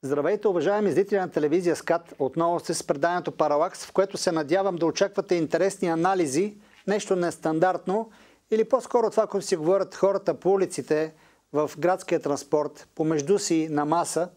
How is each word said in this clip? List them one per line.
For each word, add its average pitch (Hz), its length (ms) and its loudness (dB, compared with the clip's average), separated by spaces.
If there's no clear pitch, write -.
Здравейте, 147 460 -2
уважаеми 196 440 2
зрители 196 280 2
на 180 100 -4
телевизия 160 460 0
скат. - 440 -2
Отново 165 400 0
сте - 140 -6
с - 100 -6
преданието 170 480 -2
Паралакс, 156 540 0
в - 60 -20
което - 260 0
се - 140 0
надявам 170 440 0
да 165 100 0
очаквате 190 500 0
интересни 175 520 0
анализи, 170 720 0
нещо 202 280 0
нестандартно, 180 960 0
или 220 120 2
по-скоро 226 460 2
това, 214 180 2
което 202 180 -4
си 196 100 0
говорят 175 400 0
хората 196 380 0
по 175 180 0
улиците, 160 600 0
в 147 240 0
градския 175 420 0
транспорт, 147 760 -2
помежду 156 440 0
си, 160 320 0
на 147 140 0
маса. 160 520 0